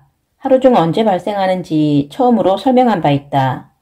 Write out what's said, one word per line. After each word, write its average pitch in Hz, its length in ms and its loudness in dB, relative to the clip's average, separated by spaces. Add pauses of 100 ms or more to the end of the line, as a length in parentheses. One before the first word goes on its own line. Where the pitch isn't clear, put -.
(380)
하루 269 220 0
중 254 160 4
언제 165 280 0
발생하는지 180 1080 -2
처음으로 220 460 0
설명한 240 440 0
바 151 100 0
있다. 135 680 -4